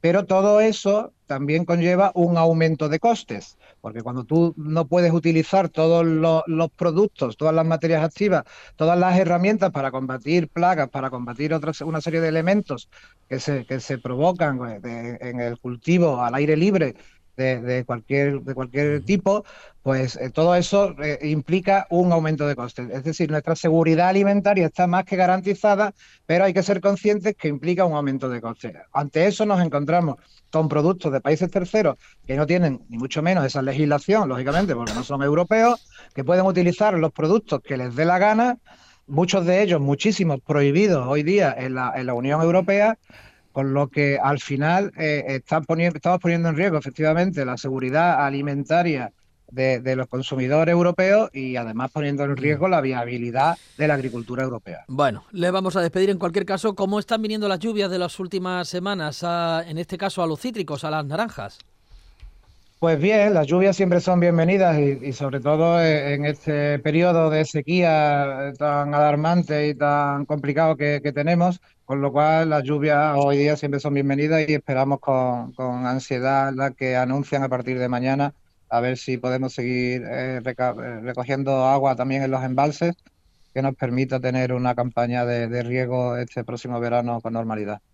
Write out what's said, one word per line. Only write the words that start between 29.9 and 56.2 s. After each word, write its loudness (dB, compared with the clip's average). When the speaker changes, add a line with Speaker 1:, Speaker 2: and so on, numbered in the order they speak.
Speaker 1:
con 2
productos 0
de -2
países 0
terceros 0
que -4
no 0
tienen, 0
ni -8
mucho -4
menos, 2
esa -4
legislación, 0
lógicamente, -2
porque -6
no -6
son -4
europeos, 2
que -6
pueden 4
utilizar 2
los 0
productos 0
que -6
les -6
dé 2
la 2
gana, 2
muchos 0
de 4
ellos, 2
muchísimos, 0
prohibidos 2
hoy 0
día 2
en -6
la, -4
en -4
la -2
Unión 0
Europea, 2
con -2
lo 0
que 0
al 0
final, -2
eh, -2
están -4
poni-, 0
estamos 0
poniendo 0
en -2
riesgo, 0
efectivamente, 0
la -6
seguridad 0
alimentaria -2
de, 0
de -2
los -4
consumidores 0
europeos 2
y -6
además -6
poniendo -4
en -2
riesgo 0
Speaker 2:
Mm. 2
Speaker 1:
la 2
viabilidad -2
de 0
la 2
agricultura -4
europea. -10
Speaker 2:
Bueno, -2
les -2
vamos -2
a 0
despedir 0
en 0
cualquier -2